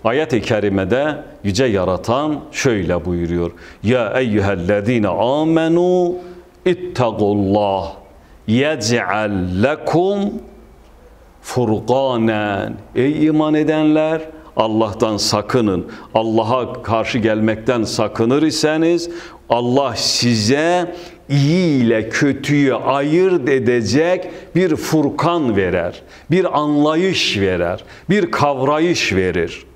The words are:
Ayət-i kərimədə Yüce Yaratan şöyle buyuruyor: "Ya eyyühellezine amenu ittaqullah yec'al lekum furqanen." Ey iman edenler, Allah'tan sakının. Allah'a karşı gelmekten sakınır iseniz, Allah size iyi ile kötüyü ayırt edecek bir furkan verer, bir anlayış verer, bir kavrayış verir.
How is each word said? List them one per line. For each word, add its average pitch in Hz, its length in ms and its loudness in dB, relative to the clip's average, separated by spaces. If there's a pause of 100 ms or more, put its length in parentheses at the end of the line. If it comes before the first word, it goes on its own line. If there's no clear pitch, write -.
Ayət-i 131 360 0
kərimədə 104 760 0 (280)
Yüce 101 200 0
Yaratan 113 760 0 (120)
şöyle 87 520 -2
buyuruyor: 85 480 -2 (300)
"Ya 113 340 0
eyyühellezine 101 920 0
amenu 160 1040 2 (500)
ittaqullah 104 1300 0 (540)
yec'al 107 1160 0
lekum 175 680 0 (1080)
furqanen." 113 1300 0 (200)
Ey 151 320 0
iman 156 280 2
edenler, 156 680 2 (360)
Allah'tan 110 600 0
sakının. 101 720 0 (280)
Allah'a 113 680 0
karşı 113 360 -2
gelmekten 110 680 0
sakınır 117 580 0
iseniz, 160 680 0 (380)
Allah 123 480 2
size 139 1000 0 (340)
iyi 143 560 2
ile 113 240 2
kötüyü 139 680 0
ayırt 143 760 0
edecek 127 800 2 (240)
bir 170 220 2
furkan 147 800 0
verer, 90 460 -2 (280)
bir 175 280 2
anlayış 151 800 0
verer, 92 460 -2 (260)
bir 196 200 2
kavrayış 147 840 0
verir. 90 520 -2 (120)